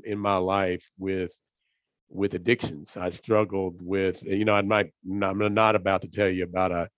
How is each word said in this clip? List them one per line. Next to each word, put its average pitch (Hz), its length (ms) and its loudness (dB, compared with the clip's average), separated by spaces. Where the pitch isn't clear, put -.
in 104 140 -4
my 101 200 2
life 92 440 2
with, 95 340 -4
with 98 260 -2
addictions. 85 640 -2
I 90 140 -4
struggled 98 680 -2
with, 92 420 -2
you 98 240 0
know, 107 80 4
I 101 80 4
might, 101 300 2
I'm 101 320 0
not 110 220 4
about 95 260 0
to 82 60 -10
tell 101 200 0
you 92 160 -2
about 90 280 0
a 87 260 -2